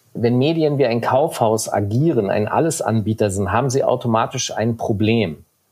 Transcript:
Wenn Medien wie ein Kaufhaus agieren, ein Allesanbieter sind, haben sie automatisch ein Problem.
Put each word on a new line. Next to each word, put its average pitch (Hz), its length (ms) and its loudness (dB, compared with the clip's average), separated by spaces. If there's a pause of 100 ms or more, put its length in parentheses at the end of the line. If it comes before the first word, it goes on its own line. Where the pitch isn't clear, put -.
(140)
Wenn 117 240 0
Medien 151 400 2
wie 135 80 4
ein 117 160 0
Kaufhaus 120 680 0
agieren, 107 580 0
ein 104 180 0
Allesanbieter 110 840 0
sind, 95 220 -2
haben 123 180 0
sie 131 140 0
automatisch 120 720 -2
ein 113 200 -2
Problem. 107 720 0 (260)